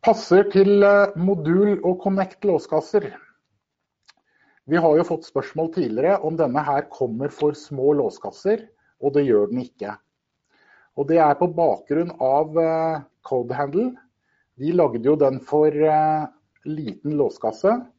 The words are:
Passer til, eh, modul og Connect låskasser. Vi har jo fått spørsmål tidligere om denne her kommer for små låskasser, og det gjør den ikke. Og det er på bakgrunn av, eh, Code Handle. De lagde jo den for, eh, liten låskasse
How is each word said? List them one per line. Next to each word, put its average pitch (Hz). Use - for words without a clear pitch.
Passer 202
til, 196
eh, 202
modul 185
og 180
Connect 190
låskasser. 160
Vi 147
har 165
jo 170
fått -
spørsmål 160
tidligere 151
om 160
denne 147
her 143
kommer 127
for 147
små 143
låskasser, 190
og 139
det 143
gjør 107
den 123
ikke. 104
Og 139
det 165
er 147
på 180
bakgrunn 165
av, 151
eh, 160
Code 123
Handle. 156
De 139
lagde 135
jo 143
den 135
for, 151
eh, 156
liten 147
låskasse 185